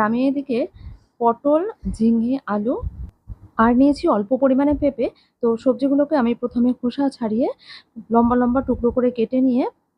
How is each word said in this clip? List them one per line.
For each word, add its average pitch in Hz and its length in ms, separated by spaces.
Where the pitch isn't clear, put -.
আমি 233 140
এদিকে 269 300
পটল, 262 420
ঝিঙে, 233 380
আলু 214 220
আর 226 220
নিয়েছি 277 240
অল্প 202 140
পরিমাণে 277 380
পেঁপে। 277 260
তো 240 40
সবজিগুলোকে 277 580
আমি 233 100
প্রথমে 240 280
খোসা 247 300
ছাড়িয়ে 226 380
লম্বা 233 220
লম্বা 247 320
টুকরো 233 280
করে 247 220
কেটে 233 240
নিয়ে 262 220